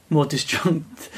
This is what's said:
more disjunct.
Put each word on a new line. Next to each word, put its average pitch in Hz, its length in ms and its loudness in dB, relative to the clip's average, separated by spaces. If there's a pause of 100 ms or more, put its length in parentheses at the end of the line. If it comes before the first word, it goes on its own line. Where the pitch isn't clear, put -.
more 147 160 4
disjunct. - 920 -2